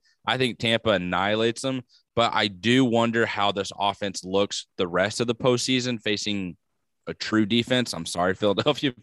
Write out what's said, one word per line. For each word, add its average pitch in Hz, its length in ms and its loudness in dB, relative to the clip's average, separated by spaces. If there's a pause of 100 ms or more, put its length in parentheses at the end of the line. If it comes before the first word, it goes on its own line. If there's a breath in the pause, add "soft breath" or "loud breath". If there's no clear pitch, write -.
(260)
I 117 120 0
think 127 200 -2
Tampa 113 340 0
annihilates 98 720 0
them, 131 180 -4 (340 soft breath)
but 117 180 2
I 107 140 2
do 113 380 2
wonder 117 400 2
how 101 260 0
this 95 260 -6
offense 98 460 -4
looks 98 440 -2 (100)
the 95 100 0
rest 90 320 0
of 117 80 0
the 120 80 -2
postseason 123 640 0
facing 101 540 -4 (520)
a 82 60 -8
true 110 320 0
defense. 120 480 0
I'm 82 120 -8
sorry, 92 300 0
<laughs> - 0 -
Philadelphia 123 680 0